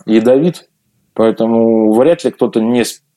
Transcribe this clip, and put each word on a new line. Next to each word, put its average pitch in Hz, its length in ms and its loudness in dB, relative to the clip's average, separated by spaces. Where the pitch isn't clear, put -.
ядовит, 127 640 0
поэтому 110 800 0
вряд 143 320 0
ли 127 60 -2
кто-то, 117 300 -4
не 117 240 0
с-, - 180 -14